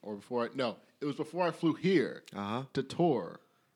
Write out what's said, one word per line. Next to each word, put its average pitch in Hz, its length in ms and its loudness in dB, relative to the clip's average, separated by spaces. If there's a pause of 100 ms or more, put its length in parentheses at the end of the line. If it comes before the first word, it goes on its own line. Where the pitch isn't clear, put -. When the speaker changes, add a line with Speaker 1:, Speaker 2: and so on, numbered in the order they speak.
Speaker 1:
or 104 140 -10
before 117 300 -2
I, 113 80 -4
no, 123 240 -2 (240)
it 143 40 -4
was 139 100 -2
before 165 300 -2
I 165 60 2
flew 156 220 2
here 160 500 2 (100)
Speaker 2:
Uh-huh. 104 300 -2 (100)
Speaker 1:
to 131 100 0
tour. 131 560 0 (360)